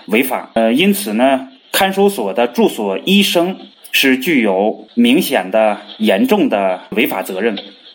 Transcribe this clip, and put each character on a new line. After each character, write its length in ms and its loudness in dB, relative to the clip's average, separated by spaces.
违 160 2
法。 320 -6
呃， 180 2
因 220 2
此 180 -6
呢， 360 0
看 220 0
守 160 2
所 240 -4
的 140 0
住 200 0
所 380 -4
医 180 2
生 360 0
是 240 2
具 240 0
有 540 -2
明 260 4
显 300 -2
的、 320 0
严 280 2
重 220 2
的 320 -2
违 140 0
法 160 -4
责 200 -6
任。 160 -2